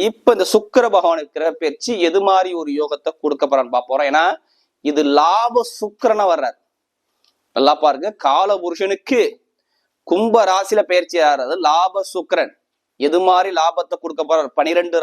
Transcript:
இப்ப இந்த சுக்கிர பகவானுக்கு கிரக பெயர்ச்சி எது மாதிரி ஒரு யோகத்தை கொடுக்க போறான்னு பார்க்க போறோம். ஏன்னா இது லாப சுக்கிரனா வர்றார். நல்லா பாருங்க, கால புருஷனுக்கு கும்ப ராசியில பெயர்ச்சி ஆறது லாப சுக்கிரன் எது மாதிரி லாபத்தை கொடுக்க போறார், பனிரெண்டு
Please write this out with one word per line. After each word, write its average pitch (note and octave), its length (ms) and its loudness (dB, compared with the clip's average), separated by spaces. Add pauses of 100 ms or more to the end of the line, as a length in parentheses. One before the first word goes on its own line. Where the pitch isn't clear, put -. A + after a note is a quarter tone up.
இப்ப A3+ 300 2
இந்த F3+ 160 0
சுக்கிர G#3+ 300 2 (120)
பகவானுக்கு E3 400 0
கிரக D#3+ 160 -2 (100)
பெயர்ச்சி D#3 320 -4 (140)
எது F#3+ 220 0
மாதிரி F#3 220 2 (100)
ஒரு D3 180 -8
யோகத்தை D3 320 -6 (140)
கொடுக்க C#3+ 200 -2
போறான்னு C3 300 0
பார்க்க B2 180 -4
போறோம். C#3 180 0
ஏன்னா D#3 120 2 (680)
இது D3 140 0 (160)
லாப A3+ 440 2 (140)
சுக்கிரனா G#3+ 540 -2
வர்றார். C3+ 260 -4 (1000)
நல்லா C3+ 240 4
பாருங்க, D3 280 0 (160)
கால E3 260 2 (100)
புருஷனுக்கு F#3+ 580 -4 (920)
கும்ப G#3+ 400 2
ராசியில G3 300 0 (100)
பெயர்ச்சி F3 280 0 (120)
ஆறது C3+ 240 -2 (120)
லாப F#3 360 0 (100)
சுக்கிரன் E3+ 400 -4 (540)
எது E3 200 2
மாதிரி F#3 220 4 (100)
லாபத்தை E3+ 440 -2
கொடுக்க E3 260 -6
போறார், D#3 200 0 (100)
பனிரெண்டு E3+ 440 0